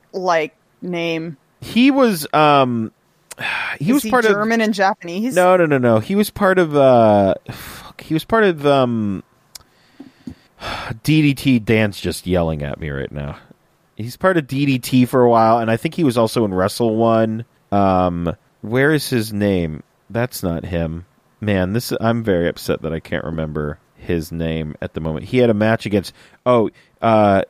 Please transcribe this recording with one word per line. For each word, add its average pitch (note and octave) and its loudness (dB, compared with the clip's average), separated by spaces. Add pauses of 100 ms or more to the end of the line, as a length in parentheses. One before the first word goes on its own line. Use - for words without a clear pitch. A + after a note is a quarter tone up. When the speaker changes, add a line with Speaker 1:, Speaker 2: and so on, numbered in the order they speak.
(140)
Speaker 1:
like, E3+ -2 (240)
name. E3+ -6 (240)
Speaker 2:
He B3+ 2
was, A3+ 2
um, C3+ 2 (460)
<sighs> - -8
he D3 -4
Speaker 1:
Is C4 4
Speaker 2:
was C#4+ 0
Speaker 1:
he A3 -6
Speaker 2:
part A#3+ 4
of G#3+ 4
Speaker 1:
German A3 0
and A3 0
Japanese? G3 -2
Speaker 2:
No, F3+ 4
no, E3+ 2
no, D3 2
no. A#2+ 4
He A2 -2
was G3+ 2
part F#3+ 0
of, D#3+ 2
uh, A2+ 6 (160)
fuck, - -18
he - -6
was D#3 -4
part A3+ 0
of, D#3 0
um, A#2 0
<sighs> - -16
D D#3 2
D C#3+ 2
T. B2+ 2
Dan's A2 0
just - -6
yelling E2 0
at C#2+ -8
me D#2 -8
right C#2 -8
now. C#2+ -12 (580)
He's A#2 -12
part F#3 0
of D3+ -2
D C#3 -2
D C3+ 2
T B2 2
for B2+ 2
a A#2+ 6
while, A2+ 4
and A2+ -2
I A#2 2
think D#3+ -6
he F3 -2
was B2 0
also A2+ 0
in G2 -2
Wrestle G#2+ 0
One. A2+ 0 (280)
Um, F2+ 0 (280)
where C3 0
is D3 -2
his A2 -2
name? F#2+ -2 (260)
That's A#2 -6
not E2+ -4
him. E2+ -6 (340)
Man, G2 -2
this, A#2+ -4
I'm A2+ -2
very F2+ 0
upset - -6
that D#2 -6
I D#2+ -6
can't - -8
remember D2+ -6 (180)
his E2 -6
name D#2+ -6
at - -8
the E2 -10
moment. D#2+ -6
He B2+ -2
had B2 4
a A2 4
match A2 0
against, G2+ -2 (320)
oh, A#2+ 2 (320)
uh, G#2 4